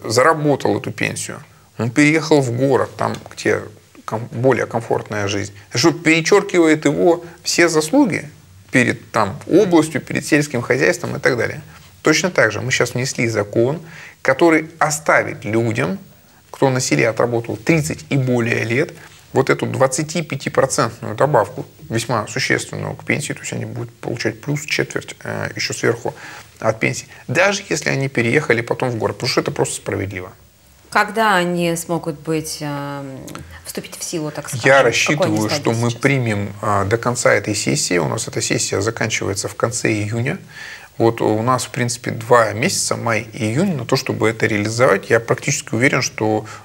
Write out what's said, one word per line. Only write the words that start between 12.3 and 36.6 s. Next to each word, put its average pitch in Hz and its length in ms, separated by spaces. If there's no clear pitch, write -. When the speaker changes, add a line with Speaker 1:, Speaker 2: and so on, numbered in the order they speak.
Speaker 1:
так 120 200
же 104 100
мы 123 100
щас - 220
внесли 123 340
закон, 117 520
который 160 480
оставит 143 640
людям, 117 520
кто - 200
на 127 100
селе 131 280
отработал 120 500
тридцать 156 520
и 143 80
более 117 460
лет, 120 280
вот 131 160
эту 139 160
двадцатипятипроцентную 135 1500
добавку, 127 500
весьма 113 380
существенную 104 680
к - 100
пенсии, 139 260
то - 80
есть - 140
они 117 100
будут 117 380
получать 117 400
плюс 143 240
четверть, - 580
э, 53 320
ещё - 180
сверху 113 400
от 110 200
пенсии, - 280
даже 196 420
если 160 200
они 135 200
переехали 123 520
потом 127 280
в 120 60
город, 107 200
потому 120 140
что - 120
это - 100
просто - 240
справедливо. 98 560
Speaker 2:
Когда 208 460
они 175 400
смогут 165 420
быть, 156 400
э, 143 440
вступить - 340
в - 60
силу, 151 260
так 147 200
скажем? 120 160
Speaker 1:
Я 135 80
Speaker 2:
Какой 139 60
они 131 100
Speaker 1:
рассчитываю, 113 600
Speaker 2:
стадии - 120
Speaker 1:
что - 100
мы 117 180
Speaker 2:
сейчас? 117 120
Speaker 1:
примем, 113 600